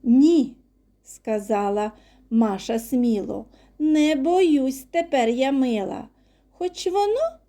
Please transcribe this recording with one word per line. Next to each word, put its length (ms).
"Ні", 520
сказала 880
Маша 500
сміло, 680
"не 360
боюсь 760
тепер 380
я 220
мила, 560
хоч 360
воно 600